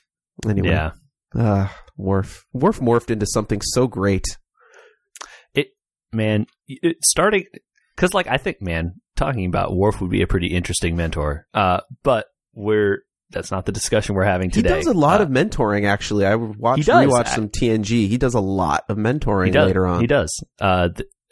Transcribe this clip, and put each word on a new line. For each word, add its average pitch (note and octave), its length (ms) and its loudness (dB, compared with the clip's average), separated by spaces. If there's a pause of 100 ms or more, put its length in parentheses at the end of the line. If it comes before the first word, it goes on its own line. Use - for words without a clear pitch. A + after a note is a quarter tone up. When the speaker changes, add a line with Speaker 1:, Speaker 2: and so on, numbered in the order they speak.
(480)
Speaker 1:
Anyway. F#2+ 220 0
Speaker 2:
Yeah. D#2+ 220 0 (440)
Speaker 1:
Uh, G#2 320 2 (300)
Worf. F#2+ 560 -4
Worf D#3 260 0
morphed A#2 300 0
into G#2+ 160 -2
something G#2 360 -4
so B2+ 260 0
great. G2 380 -2 (1300)
Speaker 2:
It, D3 140 -2 (440)
man, G#2+ 320 0 (220)
it E3 360 -4
starting, F#3+ 420 0 (500)
'cause, - 180 0
like, F#3 140 -2
I B2 100 -2
think, - 240 -8
man, E2+ 400 -6 (140)
talking B2 320 -2
about - 280 -2
Worf G2+ 260 0
would F#2 100 -4
be G2 100 0
a F#2 60 0
pretty F2 260 -2
interesting F2 420 -4
mentor. D#2 600 -4
Uh, F#2 240 0 (240)
but A#2+ 240 0 (260)
we're, G#2 460 0 (320)
that's - 200 -10
not F#2+ 140 -6
the G#2 60 -2
discussion G#2 420 0
we're F#2+ 120 6
having F#2 260 2
today. - 180 4
Speaker 1:
He F#4+ 60 4
does G4 100 -2
a D4+ 80 4
lot E3 280 4
Speaker 2:
Uh, - 20 2
Speaker 1:
of D#3 60 0
mentoring, B2 580 0
actually. G2+ 380 0
I G2+ 100 4
watched, A#2 420 -2
Speaker 2:
he D3+ 60 0
does. C#4+ 240 6
Speaker 1:
rewatched B2 220 2
Speaker 2:
I B2+ 60 -2
Speaker 1:
some A2 140 -4
T B2+ 220 -2
N A2 120 2
G. A2 240 2
He A2+ 100 0
does B2+ 180 0
a A#2 40 2
lot F#2+ 480 0
of G2+ 100 -4
mentoring G#2+ 500 0
Speaker 2:
He F#2 40 2
does. G2 160 4
Speaker 1:
later F#2 200 0
on. F2 140 0
Speaker 2:
He A#2 60 2
does. A#2+ 240 0 (300)
Uh, F2+ 340 2
th-, - 140 -10 (220)